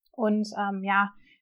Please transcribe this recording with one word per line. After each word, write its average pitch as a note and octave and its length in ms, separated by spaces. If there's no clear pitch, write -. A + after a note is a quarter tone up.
Und, G#3+ 460
ähm, G3 260
ja, G3 300